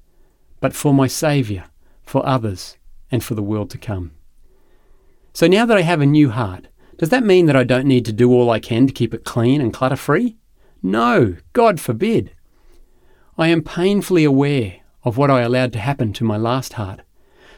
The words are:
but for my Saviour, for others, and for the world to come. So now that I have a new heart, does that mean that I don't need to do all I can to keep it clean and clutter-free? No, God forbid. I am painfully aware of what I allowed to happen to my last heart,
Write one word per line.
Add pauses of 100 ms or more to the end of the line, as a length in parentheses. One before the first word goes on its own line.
(600)
but
for
my
Saviour, (380)
for
others, (340)
and
for
the
world
to
come. (1200)
So
now
that
I
have
a
new
heart, (300)
does
that
mean
that
I
don't
need
to
do
all
I
can
to
keep
it
clean
and
clutter-free? (460)
No, (160)
God
forbid. (1040)
I
am
painfully
aware (280)
of
what
I
allowed
to
happen
to
my
last
heart, (560)